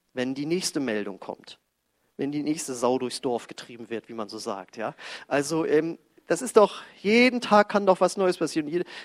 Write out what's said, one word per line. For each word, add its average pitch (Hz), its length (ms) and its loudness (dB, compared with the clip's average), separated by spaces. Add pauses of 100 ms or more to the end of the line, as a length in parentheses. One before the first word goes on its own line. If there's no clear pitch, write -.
(120)
wenn 127 220 -4
die 143 120 -6
nächste 170 340 -4
Meldung 104 400 -4
kommt. - 400 -14 (560)
Wenn 139 160 -4
die 147 100 -4
nächste 151 320 -4
Sau 123 240 2
durchs 123 220 -6
Dorf 120 260 -4
getrieben 117 440 -16
wird, 110 180 -8
wie 120 60 -14
man 110 140 -8
so 110 100 -12
sagt, 98 380 -10
ja. 117 180 -6 (340)
Also, 147 360 -2
ähm, 156 340 0 (320)
das 170 120 0
ist 247 140 2
doch, 202 260 6 (200)
jeden 240 380 4
Tag 208 280 6
kann 202 180 2
doch 190 140 4
was 180 160 0
Neues 185 220 2
passieren. 156 300 -4
Jede, 170 160 -2 (200)